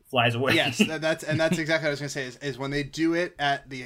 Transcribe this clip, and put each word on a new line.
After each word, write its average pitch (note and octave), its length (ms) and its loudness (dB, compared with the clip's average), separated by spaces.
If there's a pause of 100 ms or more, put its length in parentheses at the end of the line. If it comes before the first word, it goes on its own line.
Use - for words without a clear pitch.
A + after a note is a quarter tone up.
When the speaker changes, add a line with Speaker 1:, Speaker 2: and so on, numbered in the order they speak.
Speaker 1:
flies A#2+ 280 2
away. C3 180 2
Speaker 2:
Yes, B2+ 240 2
Speaker 1:
<laughs> - 80 6
Speaker 2:
tha-, D#3 140 -4
that's, D#3+ 240 0
and D3+ 140 0
that's E3 200 2
exactly D#3+ 280 0
what - 20 2
I - 20 2
was C#3+ 100 -2
gonna C#3+ 80 -6
say, C3+ 160 -6
is, B2 120 -12
is C#3 220 -6
when C#3 120 -4
they C#3+ 140 -2
do D#3+ 300 0
it F3 240 -2
at C#3 320 0
the C3 160 -10